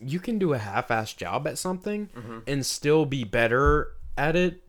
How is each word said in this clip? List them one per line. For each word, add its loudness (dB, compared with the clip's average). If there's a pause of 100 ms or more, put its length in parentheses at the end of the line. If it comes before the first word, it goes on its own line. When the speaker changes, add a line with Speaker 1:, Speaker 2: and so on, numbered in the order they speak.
Speaker 1:
you -4
can -4
do 2
a 0
half-assed -2
job -4
at -4
something -6
Speaker 2:
Mm-hmm. -12
Speaker 1:
and -2
still 2
be -4
better 4 (260)
at 2
it 2